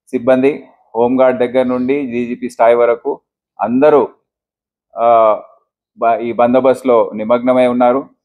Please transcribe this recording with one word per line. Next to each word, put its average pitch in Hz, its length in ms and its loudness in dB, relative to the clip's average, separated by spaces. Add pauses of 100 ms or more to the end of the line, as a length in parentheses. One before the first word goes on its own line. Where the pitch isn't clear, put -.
సిబ్బంది, 131 600 -2 (280)
హోంగార్డ్ 127 420 2
దగ్గర 123 240 0
నుండి 127 440 -4
డీజీపీ 120 420 -8
స్థాయి 117 260 2
వరకు 120 460 -2 (400)
అందరూ, 127 480 2 (880)
ఆ, 113 440 2 (580)
బ-, 113 220 0
ఈ 117 120 -6
బందోబస్తులో 123 840 0
నిమగ్నమై 123 520 0
ఉన్నారు. 123 420 0 (160)